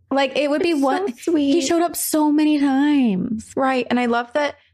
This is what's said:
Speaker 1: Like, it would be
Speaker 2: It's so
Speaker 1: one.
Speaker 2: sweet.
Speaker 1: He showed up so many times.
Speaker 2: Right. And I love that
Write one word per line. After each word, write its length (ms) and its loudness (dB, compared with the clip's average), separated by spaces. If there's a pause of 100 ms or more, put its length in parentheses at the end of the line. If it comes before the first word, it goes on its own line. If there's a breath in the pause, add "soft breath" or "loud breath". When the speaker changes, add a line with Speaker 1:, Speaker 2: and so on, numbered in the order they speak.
Speaker 1:
Like, 260 0
it 140 0
would 140 0
be 80 0
Speaker 2:
It's 80 0
so 60 0
Speaker 1:
one. 300 -2
Speaker 2:
sweet. 380 0
Speaker 1:
He 80 2
showed 220 0
up 120 -4
so 360 0
many 280 2
times. 960 0
Speaker 2:
Right. 360 0
And 80 0
I 80 0
love 260 -2
that 220 -2 (180 soft breath)